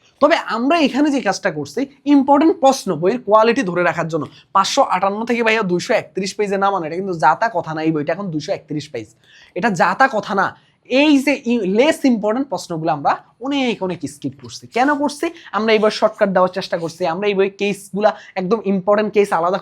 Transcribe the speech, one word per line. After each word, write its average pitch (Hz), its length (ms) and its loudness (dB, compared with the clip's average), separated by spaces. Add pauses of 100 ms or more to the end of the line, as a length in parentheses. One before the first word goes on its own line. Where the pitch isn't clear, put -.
(220)
তবে 302 140 4 (200)
আমরা 269 200 0 (120)
এখানে 269 280 0
যে 254 120 0
কাজটা - 300 -2
করছি, 147 240 -6 (340)
ইম্পর্টেন্ট 285 380 4 (100)
প্রশ্ন 269 260 2 (120)
বইয়ের 220 260 0
কোয়ালিটি 220 420 4
ধরে 175 200 -2
রাখার 160 240 -4
জন্য। 147 120 -4 (300)
পাঁচশো - 260 2 (140)
আটান্ন 196 240 -2 (100)
থেকে 233 180 0
ভাইয়া 220 240 2
দুইশো 175 200 -2 (100)
একত্রিশ 190 360 -8
পেজে 202 260 -2
নামানো, 196 240 -2
এটা 165 120 -6
কিন্তু 190 240 -6
যা 156 80 6 (100)
তা 170 140 0
কথা 160 200 -4
না। 160 120 -4
এই 160 80 2
বইটা 147 200 -2
এখন 202 180 -8
দুইশো 156 240 -6
একত্রিশ 147 360 -8
পেজ, 113 140 -10 (500)
এটা 214 120 0 (100)
যা 185 100 4 (100)
তা 269 60 8 (100)
কথা 208 260 -4
না। 160 60 0 (540)
এই 311 100 4 (140)
যে 294 80 2 (180)
ই-, 226 140 0 (120)
লেস 311 200 4 (140)
ইম্পর্টেন্ট 220 400 0
প্রশ্নগুলো 165 460 -4
আমরা 160 140 0 (360)
অনেক, 269 300 -2 (100)
অনেক 175 120 -6 (140)
স্কিপ - 300 -10
করছি। 120 200 -18 (120)
কেন 262 140 2 (120)
করছি? 294 240 -4 (320)
আমরা 220 180 0
এই 220 80 2
বই 214 160 2
শর্টকাট 214 360 0
দেওয়ার 185 220 4
চেষ্টা 185 260 -6
করছি, 165 180 -8 (120)
আমরা 202 160 -6
এই 202 80 0
বইয়ের 196 220 2
কেসগুলা 202 500 0 (300)
একদম 190 200 0 (140)
ইম্পর্টেন্ট 208 420 2
কেস 202 140 4 (100)
আলাদা 180 220 0